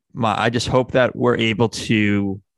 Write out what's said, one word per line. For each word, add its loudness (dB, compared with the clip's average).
My, -2
I 0
just -4
hope 0
that 2
we're 0
able 0
to 0